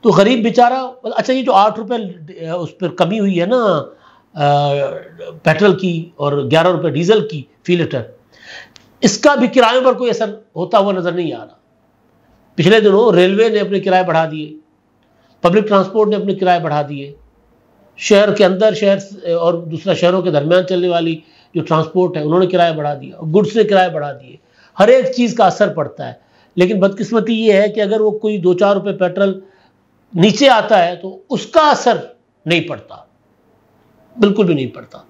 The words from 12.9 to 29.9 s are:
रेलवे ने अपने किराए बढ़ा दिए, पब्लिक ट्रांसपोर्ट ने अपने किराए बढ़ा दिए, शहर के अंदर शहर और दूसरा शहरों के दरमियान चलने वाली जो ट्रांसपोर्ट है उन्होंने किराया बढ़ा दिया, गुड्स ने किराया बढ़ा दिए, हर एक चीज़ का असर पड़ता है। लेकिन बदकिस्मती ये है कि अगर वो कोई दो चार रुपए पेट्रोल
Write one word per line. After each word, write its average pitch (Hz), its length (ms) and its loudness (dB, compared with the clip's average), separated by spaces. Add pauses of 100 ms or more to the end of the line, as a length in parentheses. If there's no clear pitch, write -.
रेलवे 196 340 4
ने 214 100 0
अपने 196 200 -4
किराए 185 240 2
बढ़ा 165 220 0
दिए, 151 300 -10 (880)
पब्लिक 190 220 2
ट्रांसपोर्ट 202 440 0
ने 214 60 0
अपने 190 180 -4
किराए 180 260 0
बढ़ा 151 240 -2
दिए, 143 320 -12 (840)
शहर 202 340 2
के 208 100 2
अंदर 190 300 2
शहर 196 600 -2
और 170 320 0
दूसरा 165 280 -4
शहरों 180 300 0
के 180 80 -2
दरमियान 156 320 2
चलने 180 260 -2
वाली 165 320 -2 (340)
जो 165 60 -4
ट्रांसपोर्ट 160 560 -2
है 151 80 -6
उन्होंने 175 220 2
किराया 170 260 2
बढ़ा 147 220 -4
दिया, 135 280 -18
गुड्स 202 320 0
ने 220 80 4
किराया 190 260 2
बढ़ा 147 240 -8
दिए, 127 260 -20 (380)
हर 208 120 4
एक 254 260 4
चीज़ 233 200 -2
का 202 100 2
असर 175 280 0
पड़ता 147 320 -8
है। 120 140 -16 (380)
लेकिन 180 220 2
बदकिस्मती 214 560 -2
ये 214 260 2
है 214 80 2
कि 214 120 -4
अगर 214 200 0
वो 214 120 2
कोई 214 240 -4
दो 180 160 0
चार 202 220 2
रुपए 196 180 -6
पेट्रोल 185 480 -2 (720)